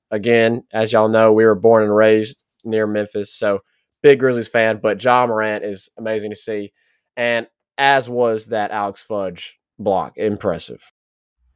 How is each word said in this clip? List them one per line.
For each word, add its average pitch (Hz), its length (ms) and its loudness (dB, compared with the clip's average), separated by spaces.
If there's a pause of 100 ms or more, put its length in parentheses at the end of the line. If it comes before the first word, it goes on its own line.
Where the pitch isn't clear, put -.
Again, 113 540 0 (100)
as 110 180 -2
y'all 107 180 4
know, 110 220 4
we 110 140 4
were 110 100 4
born 110 280 4
and 104 120 0
raised 110 480 2 (200)
near 110 240 -2
Memphis, 104 460 -6
so 101 260 -2 (420)
big 139 180 6
Grizzlies 120 280 -2
fan, 110 340 0
but 104 220 -2
Ja 123 240 2
Morant 107 360 -4
is 101 340 -12
amazing 110 340 -6
to 104 40 -12
see, 104 380 -10 (420)
and 120 320 -4 (300)
as 135 320 0
was 113 380 -2
that 107 240 -4
Alex 104 320 -6
Fudge 95 540 -10 (220)
block. 95 380 -4
Impressive. 98 720 -6 (640)